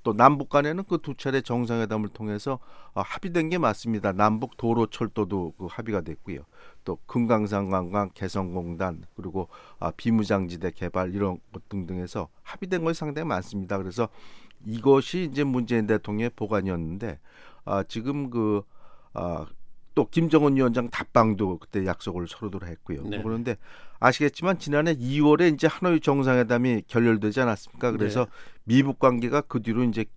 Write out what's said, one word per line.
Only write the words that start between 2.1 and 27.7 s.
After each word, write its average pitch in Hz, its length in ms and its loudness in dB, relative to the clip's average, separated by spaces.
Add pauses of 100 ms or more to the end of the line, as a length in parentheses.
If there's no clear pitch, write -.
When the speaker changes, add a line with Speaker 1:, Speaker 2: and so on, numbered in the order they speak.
Speaker 1:
아, 101 60 -2
합의된 170 480 -2
게 175 100 0
맞습니다. 107 540 0
남북 107 440 2
도로 117 300 2
철도도 98 720 -4
그 92 100 -8
합의가 110 320 -4
됐고요. 80 380 -10 (460)
또 87 200 -4
금강산 107 640 0
관광, 95 460 -2
개성공단, 87 880 -4 (120)
그리고, 90 320 -6 (320)
아, 82 120 -4
비무장지대 95 800 0
개발 92 420 -4
이런 98 240 -2 (160)
것 - 160 -16
등등해서 90 600 -6 (120)
합의된 180 420 -6
것이 160 140 0
상당히 151 300 -6
많습니다. 98 500 -4
그래서 95 320 -2 (560)
이것이 135 680 2
이제 143 120 0
문재인 120 420 0
대통령의 107 500 0
보관이었는데, 95 840 -4 (460)
아, 98 220 0
지금 135 440 -6
그, 107 320 0 (500)
아, 82 320 -6 (520)
또 135 100 2
김정은 151 480 4
위원장 120 360 2
답방도 104 680 2
그때 95 300 -4
약속을 87 400 -4
서로들 92 400 -10
했고요. 80 380 -10
Speaker 2:
네. 104 180 -6
Speaker 1:
그런데 113 340 -4 (420)
아시겠지만 147 600 2
지난해 151 320 2
이월에 147 560 4
이제 151 180 2
하노이 165 360 2
정상회담이 127 840 4
결렬되지 113 540 2
않았습니까? 120 520 0